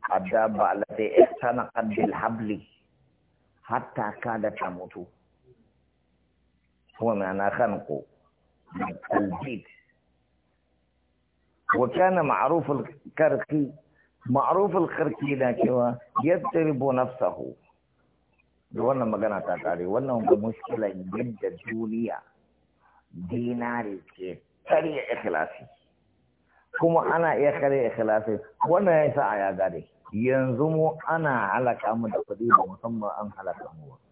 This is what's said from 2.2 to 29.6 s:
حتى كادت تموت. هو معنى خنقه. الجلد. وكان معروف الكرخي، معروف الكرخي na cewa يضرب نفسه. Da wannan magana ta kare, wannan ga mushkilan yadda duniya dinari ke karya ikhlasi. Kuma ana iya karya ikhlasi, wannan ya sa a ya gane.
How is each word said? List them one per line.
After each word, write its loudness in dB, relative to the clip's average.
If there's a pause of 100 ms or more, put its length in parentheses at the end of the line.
حتى -4 (160)
كادت -4
تموت. -8 (2000)
هو 2
معنى 0
خنقه. -2 (1120)
الجلد. -2 (2250)
وكان 4
معروف 2
الكرخي، 0 (540)
معروف 2
الكرخي 0
na 2
cewa 2 (300)
يضرب 0
نفسه. 0 (1200)
Da -4
wannan 2
magana 0
ta -2
kare, -2
wannan -2
ga 6
mushkilan -6
yadda -6 (200)
duniya -4 (1120)
dinari -4 (160)
ke -10 (240)
karya 2 (120)
ikhlasi. -4 (1200)
Kuma 6
ana 2
iya 4
karya 2
ikhlasi, 2 (320)
wannan 6
ya 0
sa 2
a 0
ya 0
gane. -2 (240)